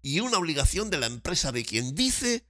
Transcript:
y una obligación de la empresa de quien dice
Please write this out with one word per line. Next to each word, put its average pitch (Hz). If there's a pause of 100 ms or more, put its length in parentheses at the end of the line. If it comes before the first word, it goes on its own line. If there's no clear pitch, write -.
y 143
una 233
obligación 170
de 185
la 123
empresa 131
de 117
quien 123
dice 247